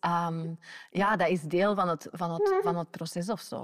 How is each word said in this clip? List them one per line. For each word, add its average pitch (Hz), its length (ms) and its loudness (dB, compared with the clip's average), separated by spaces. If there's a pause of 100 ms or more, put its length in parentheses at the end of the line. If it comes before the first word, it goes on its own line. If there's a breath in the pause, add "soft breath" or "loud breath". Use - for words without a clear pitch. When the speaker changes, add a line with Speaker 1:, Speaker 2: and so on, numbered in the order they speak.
Speaker 1:
ehm, 165 540 -2 (360 loud breath)
ja, 196 260 2
dat 175 120 4
is 175 140 2
deel 180 320 4
van 185 140 2
het, 165 240 -2
van 170 200 -4
het, 165 100 0 (100)
Speaker 2:
Mhm. 381 100 2
Speaker 1:
van 170 160 0
het 165 120 -6
proces 175 380 -6
of 214 120 -2
zo, - 240 -10